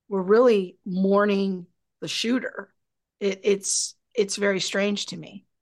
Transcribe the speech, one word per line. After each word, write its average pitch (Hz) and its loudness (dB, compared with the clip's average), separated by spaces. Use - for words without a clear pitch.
We're 196 -2
really 208 4
mourning 196 2
the 156 -8
shooter. - -6
It, 196 -4
it's, - -2
it's 202 0
very 202 0
strange 202 -2
to 185 -12
me. - -16